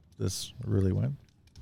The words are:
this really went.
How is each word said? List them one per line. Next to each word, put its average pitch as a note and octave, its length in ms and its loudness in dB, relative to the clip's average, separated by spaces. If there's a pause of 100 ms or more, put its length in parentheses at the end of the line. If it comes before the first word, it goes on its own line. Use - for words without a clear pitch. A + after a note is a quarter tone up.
(180)
this - 340 -4 (120)
really G2 280 4
went. A#2 220 2 (480)